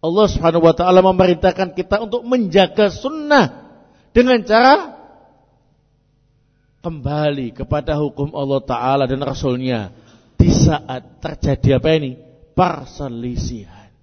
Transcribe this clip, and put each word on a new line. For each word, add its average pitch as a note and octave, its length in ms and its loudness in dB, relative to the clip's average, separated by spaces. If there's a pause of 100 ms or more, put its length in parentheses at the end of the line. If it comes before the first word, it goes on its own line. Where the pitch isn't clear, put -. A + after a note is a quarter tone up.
Allah F#3 240 2
Subhanahu E3 400 2
wa D#3+ 80 6
taala F3+ 240 4
memerintahkan F#3 720 2
kita G3+ 320 -4
untuk A#3 240 -6
menjaga G3+ 640 2
sunnah D4 800 -2 (400)
dengan B3 320 2
cara C4+ 560 2 (1800)
kembali C#3+ 720 -4
kepada D3 480 -6
hukum D3 320 -4
Allah C#3 320 -2
Ta'ala C3 400 0
dan C3 160 -4
Rasulnya B2+ 720 -4 (400)
di - 160 2
saat - 720 -2
terjadi C#3 560 -2
apa D#3 160 0
ini? C#3 240 -4 (400)
Perselisihan. B2 1500 -6